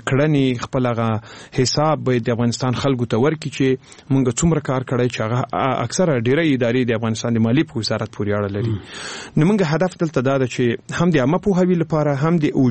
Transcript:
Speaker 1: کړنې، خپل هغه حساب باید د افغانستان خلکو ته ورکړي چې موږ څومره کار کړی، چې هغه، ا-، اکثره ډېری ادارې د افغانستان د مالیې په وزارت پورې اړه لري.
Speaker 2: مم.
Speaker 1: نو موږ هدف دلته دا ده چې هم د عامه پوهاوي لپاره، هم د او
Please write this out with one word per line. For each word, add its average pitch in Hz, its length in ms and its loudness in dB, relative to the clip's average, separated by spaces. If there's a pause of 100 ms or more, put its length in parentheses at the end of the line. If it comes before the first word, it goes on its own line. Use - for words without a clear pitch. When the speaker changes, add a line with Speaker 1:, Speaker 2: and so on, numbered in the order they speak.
Speaker 1:
کړنې، 135 540 2
خپل 127 240 -2
هغه 113 340 0 (380)
حساب 147 440 0
باید 123 200 0
د 123 120 -2
افغانستان 120 380 0
خلکو 123 320 0
ته 113 120 0
ورکړي 151 400 0
چې 131 200 2 (340)
موږ 135 120 4 (160)
څومره 160 200 2
کار 131 300 -2
کړی، 123 180 2
چې - 140 -4
هغه، 117 180 0 (140)
ا-، 120 300 0
اکثره 151 360 0
ډېری 135 380 2
ادارې 120 320 0
د - 100 0
افغانستان 113 340 -2
د 113 120 2
مالیې 139 260 2
په 117 80 -6
وزارت 110 380 -4
پورې 101 220 -2
اړه 101 180 -2
لري. 113 180 -2
Speaker 2:
مم. 95 60 -6 (560)
Speaker 1:
نو 156 140 4
موږ 214 120 2
هدف 160 380 0
دلته 151 200 0
دا 135 160 0
ده 131 100 0
چې - 160 -4 (360)
هم 175 100 2
د 156 80 4
عامه 143 200 2
پوهاوي 180 380 2
لپاره، 151 500 0
هم 170 120 2
د 151 80 2 (100)
او 135 160 4